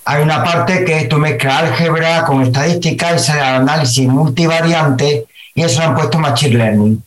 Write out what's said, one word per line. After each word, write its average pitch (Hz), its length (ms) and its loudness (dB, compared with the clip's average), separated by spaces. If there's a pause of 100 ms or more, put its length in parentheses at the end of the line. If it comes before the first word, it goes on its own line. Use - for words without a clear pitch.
hay 147 180 0
una 156 220 0
parte 180 400 0
que 156 220 0
tú 156 120 0
mezclas 147 460 0
álgebra 165 600 0
con 135 180 0
estadística 165 760 0
y - 20 0
sale 151 220 0
el 139 60 0
análisis 131 600 0
multivariante, 147 1200 0 (300)
y 147 60 0
eso 165 180 0
lo 165 60 0
han 160 80 0
puesto 160 240 0
machine 143 380 0
learning. 107 500 2